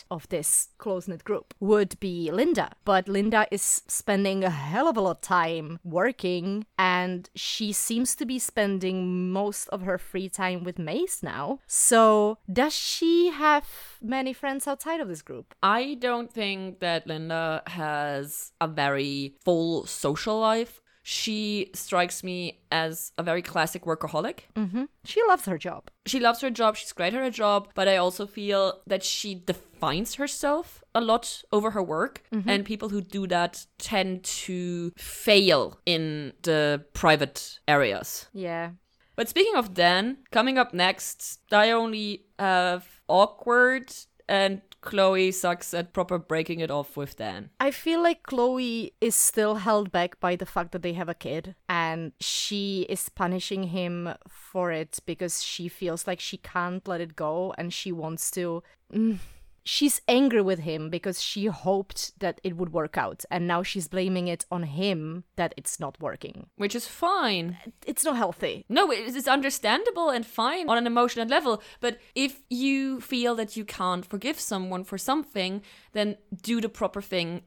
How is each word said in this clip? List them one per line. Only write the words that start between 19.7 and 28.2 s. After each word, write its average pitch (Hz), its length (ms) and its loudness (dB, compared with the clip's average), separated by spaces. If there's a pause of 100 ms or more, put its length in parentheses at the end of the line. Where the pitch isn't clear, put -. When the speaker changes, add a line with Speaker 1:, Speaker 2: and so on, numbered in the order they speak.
Speaker 2:
social 214 540 -2
life. 226 400 0 (240)
She 214 680 -2
strikes - 480 0
me 180 380 -6 (100)
as 160 480 -2
a 170 60 -2
very 170 180 0
classic 170 440 -2
workaholic. 160 540 -4 (140)
Speaker 1:
Mm-hmm. 214 300 -2 (200)
She - 220 0
loves 370 200 4
her 180 120 -2
job. - 320 -10 (160)
Speaker 2:
She 262 140 0
loves 233 220 4
her 269 80 0
job. 220 260 2
She's - 160 -10
great 180 200 0
at 247 80 -2
her 262 80 0
job. 208 460 2
But 190 140 2
I 190 80 6
also 185 280 2